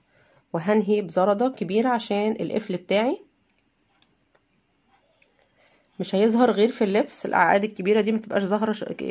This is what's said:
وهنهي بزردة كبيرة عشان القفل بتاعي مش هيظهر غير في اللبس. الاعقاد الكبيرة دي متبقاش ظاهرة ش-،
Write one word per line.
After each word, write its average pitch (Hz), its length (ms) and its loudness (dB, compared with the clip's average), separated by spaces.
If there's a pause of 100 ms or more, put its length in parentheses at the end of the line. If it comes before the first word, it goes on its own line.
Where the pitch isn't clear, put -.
(540)
وهنهي 208 480 0
بزردة 202 480 0
كبيرة 220 400 -2
عشان 220 500 -2
القفل 180 380 -4
بتاعي 220 440 -2 (2750)
مش 185 160 -4
هيظهر 226 360 4
غير 202 180 4
في - 140 -2
اللبس. 196 420 -2
الاعقاد 185 380 2
الكبيرة 214 380 0
دي 208 100 0
متبقاش 214 320 -2
ظاهرة 208 280 -2
ش-، 214 120 -6 (280)